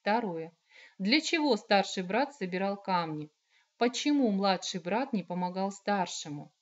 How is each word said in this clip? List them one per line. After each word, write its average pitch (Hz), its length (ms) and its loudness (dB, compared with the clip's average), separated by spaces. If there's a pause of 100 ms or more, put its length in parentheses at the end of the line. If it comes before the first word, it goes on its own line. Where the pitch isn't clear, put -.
Второе. 185 540 -2 (440)
Для 233 240 4
чего 302 340 2
старший 196 460 2
брат 214 320 0
собирал 190 420 -4
камни? 165 540 -2 (480)
Почему 254 540 2
младший 190 500 0
брат 233 320 -2
не 185 80 0
помогал 180 480 -4
старшему? 175 920 -4